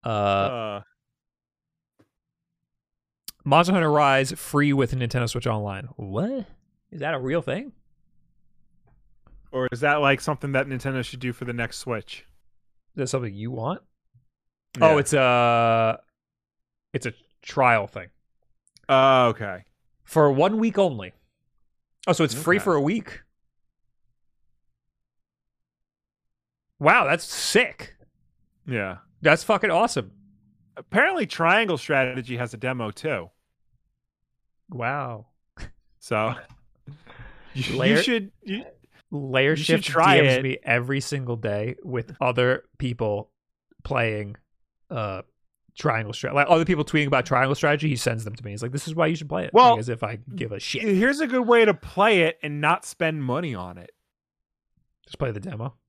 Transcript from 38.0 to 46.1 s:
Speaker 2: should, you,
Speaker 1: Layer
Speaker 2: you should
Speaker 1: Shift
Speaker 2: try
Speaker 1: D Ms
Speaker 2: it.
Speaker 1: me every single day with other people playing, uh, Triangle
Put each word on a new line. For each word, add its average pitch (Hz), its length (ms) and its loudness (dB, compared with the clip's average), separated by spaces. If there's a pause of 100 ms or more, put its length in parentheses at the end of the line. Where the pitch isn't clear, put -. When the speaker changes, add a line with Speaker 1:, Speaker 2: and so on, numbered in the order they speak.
Speaker 2:
should, 220 300 -2 (100)
you, 208 220 -8 (460)
Speaker 1:
Layer 135 400 0
Speaker 2:
you 160 60 2
should 160 280 2
Speaker 1:
Shift - 40 -6
Speaker 2:
try 170 280 6
Speaker 1:
D 156 60 8
Ms 131 160 6
Speaker 2:
it. 131 40 0
Speaker 1:
me 131 220 -2
every 123 360 0
single 127 360 -6
day 107 480 -4
with 123 360 -8
other 127 440 0 (140)
people 117 520 -4 (540)
playing, 110 520 -4 (540)
uh, 101 320 -6 (560)
Triangle 113 340 -2